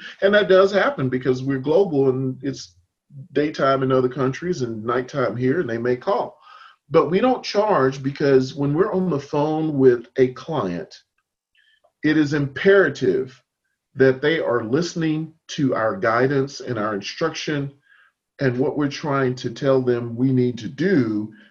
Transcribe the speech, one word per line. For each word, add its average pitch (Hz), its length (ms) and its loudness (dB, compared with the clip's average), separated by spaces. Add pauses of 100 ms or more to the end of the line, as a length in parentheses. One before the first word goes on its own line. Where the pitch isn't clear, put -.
(220)
And 196 120 4
that 202 140 4
does 190 240 6
happen 196 360 0
because 127 340 0
we're 135 160 -2
global 147 520 2
and 131 320 -4
it's - 340 -10 (560)
daytime 139 500 0
in 131 80 0
other 131 200 2
countries 139 500 -4
and 113 240 -6
nighttime 123 500 -2
here, 127 260 0
and 120 100 -4
they 113 80 -4
may 123 180 -2
call. - 420 -4 (520)
But 151 200 4
we 185 80 2
don't 254 240 2
charge 143 600 0
because 135 520 2
when 143 200 -2
we're 202 180 2
on 185 160 0
the 143 100 0
phone 156 600 -2
with 123 300 4 (100)
a 131 160 4
client, 98 600 -6 (1120)
it 156 140 2
is 147 160 2
imperative 139 1080 0 (520)
that 131 260 4
they 151 180 0
are 117 240 -2
listening 156 720 -2 (160)
to 135 260 -2
our 110 220 -2
guidance 131 640 0
and 120 180 -6
our 107 160 -4
instruction 143 800 -6 (680)
and 127 160 0
what 131 220 0
we're 147 100 0
trying 135 460 -2
to 127 160 -8
tell 135 320 0
them 120 320 -2
we 131 180 2
need 123 240 2
to 104 120 -10
do 127 640 0 (180)